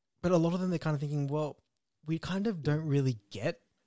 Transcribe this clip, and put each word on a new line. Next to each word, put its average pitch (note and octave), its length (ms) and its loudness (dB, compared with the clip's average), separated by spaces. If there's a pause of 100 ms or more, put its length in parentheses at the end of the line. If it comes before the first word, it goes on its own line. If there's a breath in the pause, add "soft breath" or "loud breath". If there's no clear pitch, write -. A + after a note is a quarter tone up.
(220)
but F3 100 0
a F3+ 60 6
lot E3 160 4
of F3+ 60 0
them, F#3 100 -2
they're E3 100 0
kind D#3 140 -2
of C#3+ 60 0
thinking, C#3+ 280 -2
"Well, D3+ 300 -4 (480)
we D#3+ 140 -2
kind G3 280 -2
of F3+ 140 -4
don't D3+ 240 0
really C3+ 340 2 (120)
get D3+ 280 -6 (280)